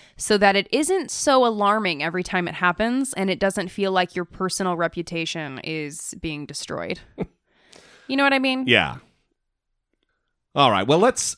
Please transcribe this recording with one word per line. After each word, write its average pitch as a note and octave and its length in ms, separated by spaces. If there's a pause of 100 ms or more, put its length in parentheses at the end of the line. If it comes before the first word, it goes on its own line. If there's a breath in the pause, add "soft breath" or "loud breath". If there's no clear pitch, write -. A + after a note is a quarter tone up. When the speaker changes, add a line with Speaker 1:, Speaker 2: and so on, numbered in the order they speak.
(160 soft breath)
Speaker 1:
so - 220
that G3 180
it G3 160
isn't D#4+ 400
so C4 340
alarming G#3 560
every E3+ 220
time F3+ 240
it D#3 80
happens A#3 580
and F#3+ 160
it F#3 100
doesn't G3 280
feel F#3+ 240
like F3+ 240
your F3+ 80
personal F3+ 540
reputation E3 840
is D#3 580
being D3 240
destroyed. - 540 (180)
Speaker 2:
<laughs> - 100 (800 soft breath)
Speaker 1:
You C4 120
know C#4 80
what C#4 80
I C4+ 60
mean? C4 280
Speaker 2:
Yeah. F2 300 (1600)
All C#3 160
right. G2 160
Well, D3 140
let's, - 380